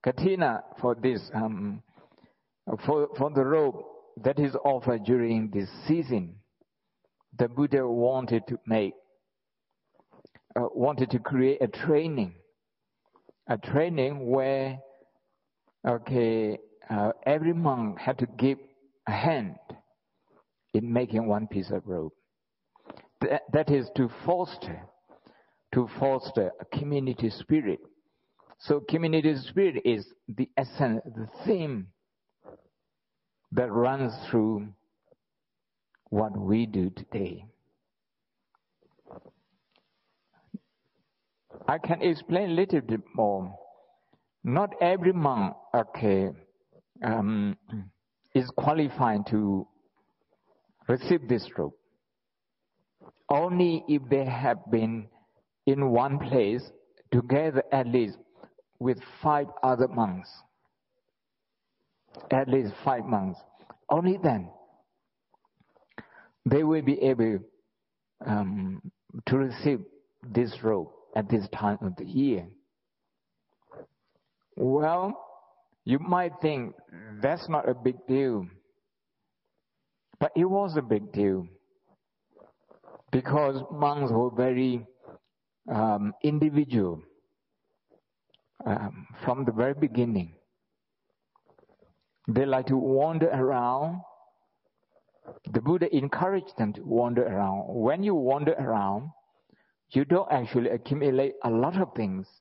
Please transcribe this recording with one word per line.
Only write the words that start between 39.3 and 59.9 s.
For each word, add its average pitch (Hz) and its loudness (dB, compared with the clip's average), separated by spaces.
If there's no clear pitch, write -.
I 151 0
can 170 -2
explain 175 0
a - 0
little 175 2
bit 110 -2
more. 98 0
Not 190 0
every 180 4
monk, 127 0
okay, 101 2
um, 104 0
is 127 0
qualified 135 0
to 101 0
receive 131 0
this 117 0
robe. 76 -4
Only 170 2
if 147 2
they 135 2
have 123 0
been 113 0
in 139 4
one 139 4
place 123 2
together 135 2
at 127 2
least 117 0
with 123 0
five 147 2
other 127 4
monks. 95 -2